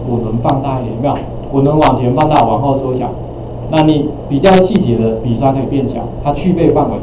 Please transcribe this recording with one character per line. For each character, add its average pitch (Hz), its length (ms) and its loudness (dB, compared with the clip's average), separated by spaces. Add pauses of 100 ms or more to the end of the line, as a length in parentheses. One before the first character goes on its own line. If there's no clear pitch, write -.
滚 113 140 -2
轮 113 140 -4
放 135 240 0
大 131 180 -4
一 123 40 -6
点， 113 120 -6
有 120 60 -6
没 139 60 0
有？ - 80 0 (360)
滚 135 120 2
轮 151 140 2
往 135 220 2
前 123 160 0
放 151 140 2
大， - 160 4
往 - 160 0
后 139 140 0
缩 127 200 -4
小。 117 140 -4 (600)
那 156 140 2
你 151 260 2 (200)
比 139 100 0
较 190 140 6
细 190 220 4
节 120 220 2
的 110 180 0
笔 117 220 -2
刷 135 140 2
可 135 80 -2
以 120 40 -2
变 123 260 -2
小， - 100 -6 (240)
它 - 80 0
去 - 220 0
背 160 180 4
范 135 180 2
围 104 140 -4